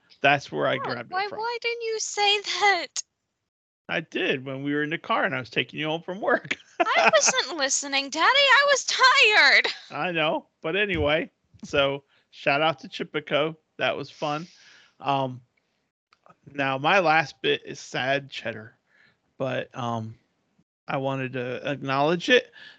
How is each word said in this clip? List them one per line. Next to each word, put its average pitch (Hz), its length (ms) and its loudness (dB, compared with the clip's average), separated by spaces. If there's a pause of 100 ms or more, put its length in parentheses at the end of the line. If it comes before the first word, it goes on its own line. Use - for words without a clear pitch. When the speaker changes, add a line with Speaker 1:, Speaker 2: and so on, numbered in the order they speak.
(200)
Speaker 1:
that's 143 320 4
where 143 140 -2
I 135 100 0
Speaker 2:
Oh, - 20 -6
Speaker 1:
grabbed 120 320 -6
Speaker 2:
why, 370 140 -2
Speaker 1:
it 415 60 -6
from. - 80 -10
Speaker 2:
why 466 220 -6
didn't 466 220 -6
you 453 180 -4
say 415 400 0
that? 349 460 0 (1040)
Speaker 1:
I 170 120 -2
did 156 440 -4
when 135 180 -8
we 143 120 -2
were 147 80 0
in 151 80 -4
the 160 80 -4
car 226 260 -2
and 170 100 -2
I 127 60 -4
was 113 100 -12
taking - 300 -4
you 156 80 -4
home 165 140 -4
from 185 180 -10
work. - 360 -2 (120)
<laughs> - 120 -14
Speaker 2:
I 523 340 4
wasn't 508 420 2
listening, 277 540 -2
Daddy. 311 160 0
I 539 440 6
was 539 140 2
tired. 427 800 6 (240)
Speaker 1:
I 156 220 -4
know. 160 340 0 (140)
But 160 160 -4
anyway, 165 540 0 (340)
so 143 400 0 (260)
shout 143 320 0
out 160 180 0
to 208 80 -16
Chip - 260 -10
and 151 120 -6
Co. 156 300 -2 (220)
That 120 180 0
was 135 140 -10
fun. 156 360 -6 (540)
Um, 135 400 -2 (1160)
now, 135 240 -2
my 165 200 4
last 160 440 2
bit 147 220 0
is 139 160 -12
sad 135 500 -4
cheddar, 110 460 -12 (640)
but, 131 380 -4
um, 117 380 -4 (760)
I 156 60 -2
wanted 135 380 -4
to 123 360 -6
acknowledge 143 600 0
it. - 200 -2 (280)